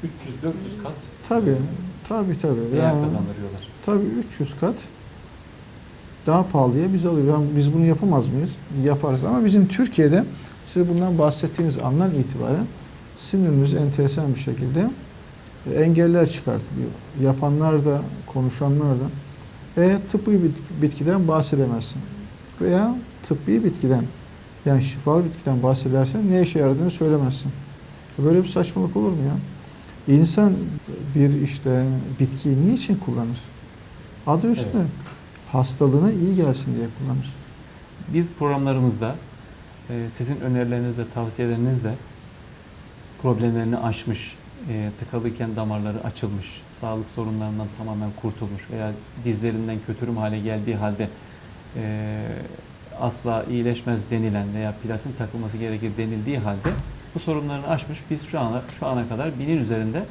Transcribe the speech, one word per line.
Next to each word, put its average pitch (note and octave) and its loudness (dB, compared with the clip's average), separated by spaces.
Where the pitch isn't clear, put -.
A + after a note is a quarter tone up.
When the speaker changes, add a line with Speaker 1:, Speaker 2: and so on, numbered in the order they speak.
Speaker 1:
Üç E3 -6
yüz C3 -10
dört D#3+ -4
yüz - -12
kat D3 -10
Speaker 2:
Tabii, G#3 2
tabii, G3+ -2
tabii. A#2+ 0
Speaker 1:
değer D3+ 2
Speaker 2:
Yani D3+ 2
Speaker 1:
kazandırıyorlar. G2+ -4
Speaker 2:
tabii G#3 2
üç A#2+ -4
yüz C#3 -4
kat F#3+ 0
daha F3 4
pahalıya C#3+ 4
biz E3+ 2
alıyoruz. D3+ 4
Yani D3 4
biz D3 4
bunu E3+ 6
yapamaz D#3+ 4
mıyız? D3 0
Yaparız. C#3 2
Ama A3+ 4
bizim G3 8
Türkiye'de F3 4
size F3 2
bundan F3 2
bahsettiğiniz D3+ 2
andan C#3 2
itibaren C3+ 0
sinirimiz D3 2
enteresan C#3+ 2
bir - -6
şekilde, C3+ 0
e, C#3 4
engeller E3+ 6
çıkartılıyor. A#2+ -4
Yapanlar D3 4
da, C#3+ 2
konuşanlar C#3 2
da. B2+ 0
E, F#3+ 6
tıbbi G3+ 4
bit-, D#3 -2
bitkiden D#3+ 2
bahsedemezsin. C#3 2
Veya F#3+ 4
tıbbi G3 2
bitkiden, C3 2
yani C#3 4
şifalı D#3 2
bitkiden C3+ 0
bahsedersen C3+ 2
ne F#3 6
işe E3+ 2
yaradığını D3 4
söylemezsin. D3 2
Böyle D#3+ 6
bir F3+ 2
saçmalık F#3 0
olur G3+ 2
mu E3+ 0
ya? C#3+ 0
İnsan F#3 8
bir C#3+ 6
işte C3 0
bitkiyi C#3 4
niçin A3 2
kullanır? A#2+ -2
Adı E3+ 2
üstünde. A3 0
Speaker 1:
Evet. F3 2
Speaker 2:
Hastalığına C#3 4
iyi F#3+ 2
gelsin C3+ 2
diye A#2 -2
kullanır. C3 -4
Speaker 1:
Biz E3+ 0
programlarımızda, C3 2
e, A#2 -6
sizin B2 -6
önerilerinizle, A#2+ 0
tavasilerinizle A#2 -2
problemlerini A#2 0
aşmış, - -4
e, G#2+ -4
tıkalıyken A2+ -6
damarları G#2+ -4
açılmış, G2+ -6
sağlık A2 -8
sorunlarından G#2+ -6
tamamen G#2+ -6
kurtulmuş G2+ -8
veya A2 -6
dizlerinden A2+ -2
kötürüm A#2 -4
hale G#2+ -2
geldiği A2 -4
halde, G#2 -4
e, G#2+ -6
asla A#2 -2
iyileşmez A#2 -2
denilen G#2+ 0
veya G#2+ -4
platin A2+ -6
takılması A2 -6
gerekir A2 -4
denildiği A2+ -4
halde G#2 -4
bu E3 -4
sorunlarını D3 -4
aşmış. D3+ -4
Biz D3+ -6
şu B2 -4
ana, A#2+ -2
şu D3 -4
ana B2 -2
kadar B2+ -4
binin D3+ 0
üzerinde A2+ -2